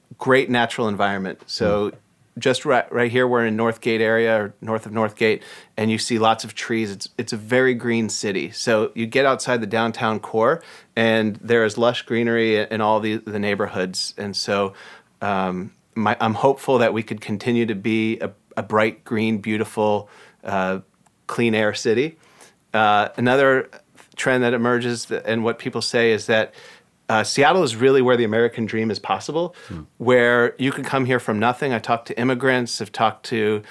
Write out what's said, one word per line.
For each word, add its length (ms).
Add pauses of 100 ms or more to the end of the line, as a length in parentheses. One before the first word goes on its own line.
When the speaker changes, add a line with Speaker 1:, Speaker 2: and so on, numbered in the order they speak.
(180)
Speaker 1:
great 320
natural 380
environment. 580
So 440
Speaker 2:
Mm. 40 (440)
Speaker 1:
just 260
right, 280
right 180
here, 180
we're 180
in 100
Northgate 440
area, 360
or 240
north 260
of 60
Northgate, 500 (340)
and 140
you 80
see 200
lots 260
of 100
trees. 360
It's, 180 (100)
it's 140
a 40
very 380
green 340
city. 420
So 440
you 120
get 200
outside 340
the 60
downtown 540
core, 420 (340)
and 400
there 280
is 140
lush 240
greenery 540
in 240
all 200
the, 180
the 200
neighborhoods. 800
And 200
so, 360 (480)
um, 520 (220)
my, 260
I'm 140
hopeful 440
that 160
we 80
could 180
continue 460
to 80
be 460
a, 120 (240)
a 60
bright, 420
green, 340
beautiful, 720 (360)
uh, 360 (460)
clean 280
air 200
city. 420 (580)
Uh, 420
another 540 (460)
trend 260
that 120
emerges 520
th-, 200
and 180
what 140
people 240
say 300
is 140
that, 280 (540)
uh, 160
Seattle 400
is 100
really 260
where 160
the 60
American 440
dream 220
is 120
possible, 520 (140)
Speaker 2:
Hmm. 140 (180)
Speaker 1:
where 600
you 120
can 140
come 220
here 120
from 220
nothing. 320
I 80
talked 260
to 140
immigrants, 600
I've 120
talked 340
to, 440